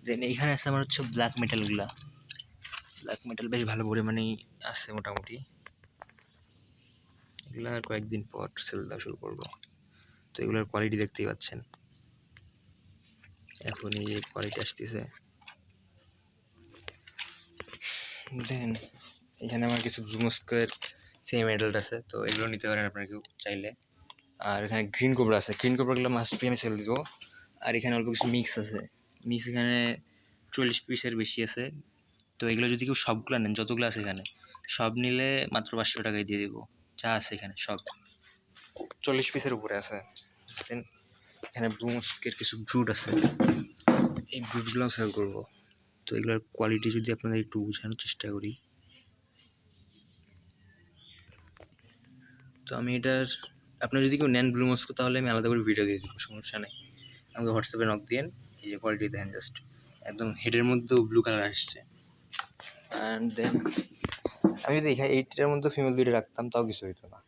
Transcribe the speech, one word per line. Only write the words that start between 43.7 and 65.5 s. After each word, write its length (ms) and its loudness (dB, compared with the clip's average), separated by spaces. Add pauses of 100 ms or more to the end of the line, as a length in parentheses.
এই 140 -4
ব্রুটগুলো 400 0
সেল 280 2
করবো। 240 -2 (640)
তো 120 -6
এগুলোর 220 0 (180)
কোয়ালিটি 400 2
যদি 180 -2
আপনাদের 300 -2
একটু 200 -6
বোঝানোর 380 -4
চেষ্টা 320 0
করি, 160 -6 (4000)
তো 140 -10
আমি 200 -2
এটার, 260 2 (600)
আপনারা 200 4
যদি 140 4
কেউ 160 4
নেন 180 6
ব্লু 180 4
মস্ক, 160 2 (100)
তাহলে 240 2
আমি 120 0
আলাদা 180 4
করে 180 4
ভিডিও 200 4
দিয়ে 140 0
দেবো, 140 -14 (100)
সমস্যা 360 -4
নেই। 100 -14 (640)
আমাকে 200 0
WhatsApp-এ 360 2
নক 180 0
দিয়েন। 180 0 (340)
এই 100 -12
যে 100 -8
কোয়ালিটি 320 0
দেখেন, 220 -6
just 200 -2 (540)
একদম 180 -4 (140)
হেডের 280 4
মধ্যেও 300 6 (100)
ব্লু 160 6
কালার 260 0
আসছে। 280 0 (1300)
And 200 -2 (120)
then 160 2 (1080)
আমি 140 2
যদি 160 2
এখানে 220 2
এইটার 360 2